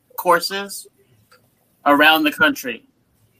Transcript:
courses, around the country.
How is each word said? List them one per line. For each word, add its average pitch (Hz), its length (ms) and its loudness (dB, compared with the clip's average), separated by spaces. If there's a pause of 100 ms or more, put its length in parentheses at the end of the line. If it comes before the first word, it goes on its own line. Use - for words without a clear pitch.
(160)
courses, 190 720 -4 (1000)
around 151 380 4
the 147 80 0
country. 135 540 -2 (540)